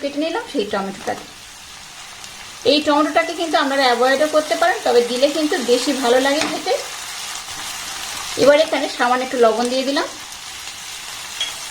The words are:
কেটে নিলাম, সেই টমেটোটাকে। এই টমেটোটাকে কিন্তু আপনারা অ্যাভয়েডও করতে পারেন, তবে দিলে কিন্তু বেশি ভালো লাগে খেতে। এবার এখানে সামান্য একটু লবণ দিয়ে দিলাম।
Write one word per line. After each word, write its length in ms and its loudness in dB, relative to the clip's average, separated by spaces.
কেটে 220 -4
নিলাম, 280 -2
সেই 220 -2
টমেটোটাকে। 520 -6
এই 160 6
টমেটোটাকে 520 2
কিন্তু 240 0
আপনারা 240 2
অ্যাভয়েডও 480 4
করতে 260 2
পারেন, 240 4
তবে 160 6
দিলে 160 4
কিন্তু 180 2
বেশি 220 4
ভালো 240 4
লাগে 240 2
খেতে। 240 -2
এবার 220 10
এখানে 200 0
সামান্য 300 2
একটু 180 -4
লবণ 280 4
দিয়ে 160 0
দিলাম। 180 0